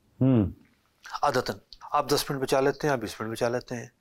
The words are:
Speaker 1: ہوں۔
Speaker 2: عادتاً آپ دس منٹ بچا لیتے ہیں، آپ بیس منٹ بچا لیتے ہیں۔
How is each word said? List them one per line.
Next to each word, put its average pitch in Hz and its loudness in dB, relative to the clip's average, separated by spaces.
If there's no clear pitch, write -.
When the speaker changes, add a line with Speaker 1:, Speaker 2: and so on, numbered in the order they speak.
Speaker 1:
ہوں۔ 123 6
Speaker 2:
عادتاً 131 0
آپ 147 0
دس 147 0
منٹ 139 -4
بچا 135 2
لیتے 139 2
ہیں، 147 2
آپ 131 0
بیس 107 -8
منٹ 113 -6
بچا 120 -2
لیتے 123 -6
ہیں۔ 120 -10